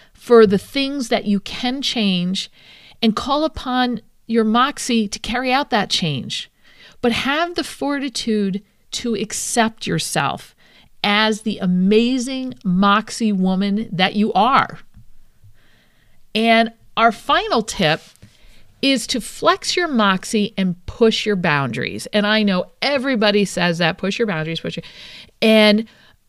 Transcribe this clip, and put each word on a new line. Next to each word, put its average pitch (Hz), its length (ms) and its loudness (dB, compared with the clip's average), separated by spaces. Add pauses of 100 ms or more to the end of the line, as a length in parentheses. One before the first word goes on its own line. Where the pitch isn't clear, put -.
(140)
for 233 320 6
the 202 120 2
things 277 520 -4
that 226 160 0
you 202 140 0
can 254 420 -6
change, 190 680 -2 (520)
and 220 140 2
call 277 280 -2
upon 254 580 -2 (240)
your 226 180 0
moxie 233 640 0
to - 120 -10
carry 254 320 -4
out 277 180 0
that - 200 0
change. - 640 -4 (480)
But 240 120 0
have 302 420 -2
the 349 100 -6
fortitude 226 1000 -4 (280)
to 240 220 -4
accept - 720 -2
yourself - 720 -4 (480)
as 214 380 0
the 202 180 -6
amazing 233 1040 0
moxie 202 680 0
woman 196 600 0
that 185 240 0
you 214 180 0
are. 220 460 2 (1500)
And 226 400 2 (240)
our 226 140 6
final 320 500 -2
tip 165 400 0 (800)
is 269 260 0
to 240 140 -4
flex - 540 -2
your 349 120 0
moxie 208 720 0
and 185 280 -2
push - 400 0
your 208 100 0
boundaries. 175 720 -2
And 208 200 0
I 214 160 2
know 185 280 0 (100)
everybody 240 640 0
says 175 340 -2
that, 170 180 0
"Push 190 220 -4
your 233 80 0
boundaries, 160 320 -4
push - 180 -10
your," 170 60 -14 (580)
and, 220 460 6 (420)